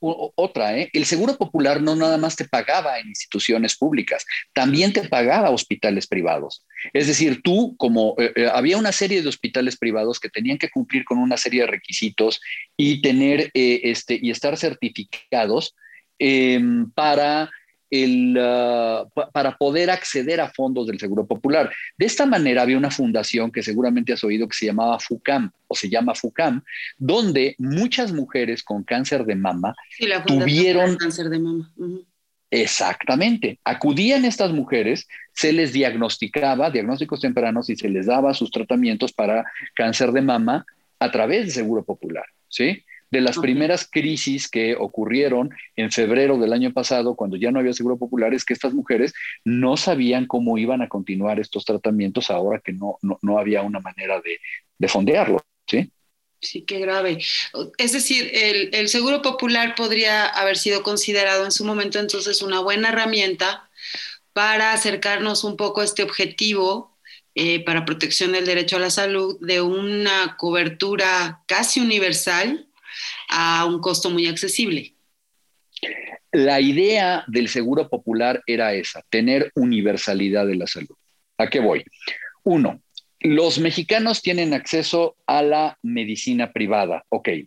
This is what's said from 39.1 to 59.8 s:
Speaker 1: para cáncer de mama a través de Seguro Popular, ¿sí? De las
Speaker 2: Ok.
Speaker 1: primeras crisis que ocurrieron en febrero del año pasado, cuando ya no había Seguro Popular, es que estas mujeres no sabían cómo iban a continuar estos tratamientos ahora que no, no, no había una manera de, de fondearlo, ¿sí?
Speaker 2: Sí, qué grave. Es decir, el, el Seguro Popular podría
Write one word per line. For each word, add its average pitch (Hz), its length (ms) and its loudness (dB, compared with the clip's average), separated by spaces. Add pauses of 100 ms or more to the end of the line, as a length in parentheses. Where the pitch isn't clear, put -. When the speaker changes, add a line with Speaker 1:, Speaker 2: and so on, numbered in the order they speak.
Speaker 1:
para 110 340 0 (280)
cáncer 117 380 0
de 135 100 2
mama 123 440 2 (340)
a 120 120 0
través 135 340 2
de 175 60 -6
Seguro 113 320 -2
Popular, 82 420 -8 (220)
¿sí? 165 380 -2 (240)
De 131 120 2
las 123 160 2
Speaker 2:
Ok. 165 60 -2
Speaker 1:
primeras 151 460 0
crisis 143 580 -2
que 113 280 -2
ocurrieron 123 760 0 (260)
en 110 160 -2
febrero 127 460 2
del 113 160 2
año 123 200 0
pasado, 123 420 0
cuando 95 220 -4
ya 117 140 -2
no 135 80 0
había 127 140 2
Seguro 123 240 -2
Popular, 123 380 0
es 127 100 -2
que - 80 -2
estas 127 220 -4
mujeres - 380 0 (300)
no 127 320 2
sabían 127 520 0
cómo 117 320 0
iban 123 240 0
a 117 60 -6
continuar 101 500 -4
estos 101 260 -6
tratamientos 104 640 0
ahora 101 340 0
que 98 100 -8
no, 98 280 -8
no, 98 220 -2
no 101 160 2
había 101 240 0
una 101 160 -6
manera 95 420 -6
de, 85 180 -8 (380)
de - 100 0
fondearlo, 143 560 2 (220)
¿sí? - 260 -2 (500)
Speaker 2:
Sí, - 220 -12
qué 196 160 -6
grave. 190 400 -2 (580)
Es 240 160 0
decir, 262 400 0
el, 202 400 2
el 214 160 0
Seguro 254 320 0
Popular 233 540 0
podría 214 500 0